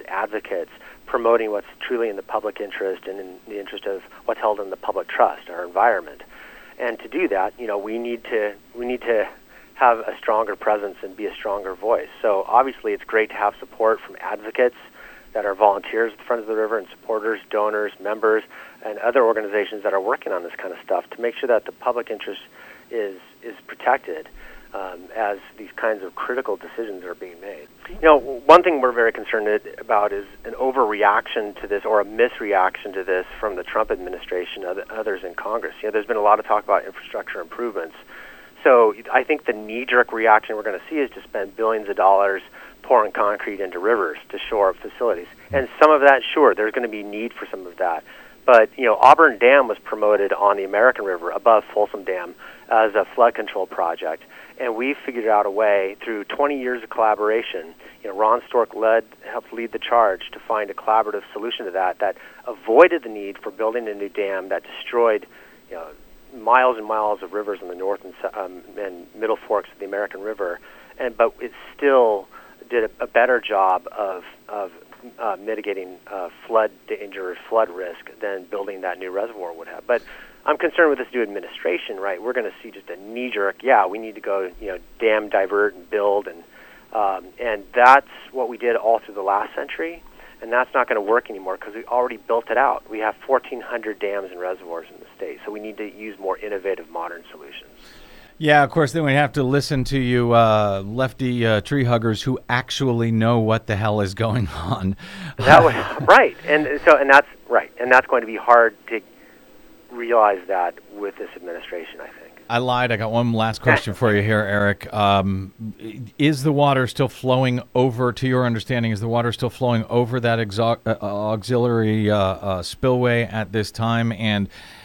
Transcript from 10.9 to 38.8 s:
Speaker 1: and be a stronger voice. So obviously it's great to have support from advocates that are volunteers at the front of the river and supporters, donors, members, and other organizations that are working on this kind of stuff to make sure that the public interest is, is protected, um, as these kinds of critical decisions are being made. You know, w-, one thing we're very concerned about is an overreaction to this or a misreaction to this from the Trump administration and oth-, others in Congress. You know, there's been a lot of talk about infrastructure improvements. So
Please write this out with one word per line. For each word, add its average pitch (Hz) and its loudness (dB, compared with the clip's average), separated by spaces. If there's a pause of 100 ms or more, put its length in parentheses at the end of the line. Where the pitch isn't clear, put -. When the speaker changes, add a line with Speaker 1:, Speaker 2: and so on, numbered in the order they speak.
Speaker 1:
and 95 -14
be 104 -8
a 92 -8
stronger 98 -8
voice. 104 -2 (140)
So 98 0
obviously 117 2
it's 98 -6
great 110 0
to - -14
have 104 0
support 110 -2
from - -18
advocates 107 -2 (560)
that 104 -6
are 98 -2
volunteers 104 0
at - -20
the - -20
front 117 -4
of 107 -10
the 113 -4
river 110 -2
and 92 -8
supporters, 107 -6 (100)
donors, 107 -2
members, 110 0 (400)
and 104 -8
other 120 2
organizations 104 -2
that 101 -2
are 98 0
working 113 -4
on 87 -4
this 85 -12
kind 92 -10
of 82 -14
stuff - -4
to - -14
make 117 -4
sure 135 -6
that 113 2
the - -12
public 120 -6
interest 101 -10 (500)
is, 101 -6 (240)
is 113 -14 (120)
protected, - -4 (460)
um, 92 -12 (160)
as 101 -2 (180)
these 101 -18
kinds 110 -2
of 90 -14
critical 123 -4
decisions 92 -12
are 87 -12
being 87 -16
made. 92 -16 (220)
You - -14
know, 151 8
w-, 127 -6
one 170 12
thing 165 2
we're 127 2
very 113 4
concerned 107 -4 (300)
about 104 0
is 101 -6 (180)
an 117 -12
overreaction 107 0
to 110 -10
this 101 -4
or 107 4
a 101 0
misreaction 104 0
to 95 -6
this 92 -2 (120)
from 104 -6
the 90 -8
Trump 110 -4
administration 90 -8
and 90 -8
oth-, - -12
others 107 -6
in 87 -12
Congress. 104 -6
You 107 -6
know, 104 -4
there's 104 -2
been 113 -4
a 104 0
lot 104 6
of 107 -10
talk 107 0
about 98 0
infrastructure - -12
improvements. 95 -8 (720)
So 120 8 (180)